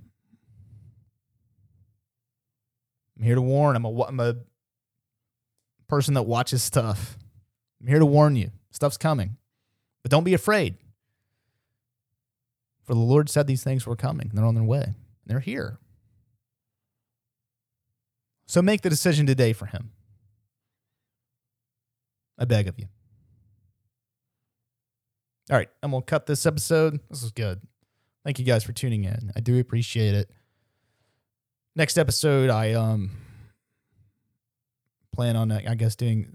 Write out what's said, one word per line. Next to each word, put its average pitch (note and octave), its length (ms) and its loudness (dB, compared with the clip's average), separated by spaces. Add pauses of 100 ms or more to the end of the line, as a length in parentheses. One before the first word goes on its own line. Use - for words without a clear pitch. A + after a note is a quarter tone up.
(3250)
I'm - 80 -8
here A#2+ 120 2
to B2+ 60 2
warn. C#3 340 2
I'm A#2 100 -2
a A2+ 40 -4
wa-, A#2 180 -2
I'm C3 120 -6
a A#2+ 180 -2 (1500)
person C#3+ 280 0
that B2+ 80 0
watches A#2+ 400 -2
stuff. A2 520 -2 (640)
I'm A#2+ 80 -10
here C#3+ 120 4
to D#3+ 60 8
warn D3 300 6
you. A2+ 140 -2 (220)
Stuff's - 260 -4
coming. B2 400 -2 (640)
But C3 80 -8
don't D3 140 4
be F#3 100 4
afraid. E3+ 420 0 (2000)
For - 100 -4
the A#2 60 2
Lord C#3 300 4
said D3 180 0
these C3 160 -2
things C3 220 -2
were A#2+ 100 -4
coming. C3 380 -6
They're G#2+ 120 2
on A2+ 100 2
their A2+ 80 0
way. A2 320 -2 (300)
They're A#2 140 -4
here. G#3 380 -8 (2750)
So - 160 2
make G3+ 200 2
the F#3+ 80 -2
decision D3+ 380 2
today B2+ 260 2
for G2+ 140 -8
him. - 240 -12 (2500)
I A#2+ 60 0
beg G#2+ 220 2
of F2+ 120 -10
you. G2+ 80 -12 (2500)
All C#3 80 2
right, F#2 120 -2 (140)
I'm D3 80 -4
gonna C3 100 -2
cut D3+ 240 -2
this C#3+ 200 -4
episode. D#3 540 2 (100)
This C3+ 120 -12
was A2+ 100 -8
good. G2+ 300 -6 (640)
Thank C#3+ 140 -4
you B2+ 40 -4
guys A#2+ 220 2
for A2 80 -10
tuning A2 320 -2
in. G#2+ 280 -6
I - 60 -4
do B2 200 2
appreciate A#2 540 0
it. G2+ 160 0 (1400)
Next D#3 240 0
episode, C#3 520 2
I, A2 240 2
um, A2 380 0 (2000)
plan A#2+ 240 -2
on, A2+ 120 0
uh, A2 160 -2
I A#2+ 100 -2
guess, A2 200 0
doing A2+ 400 -2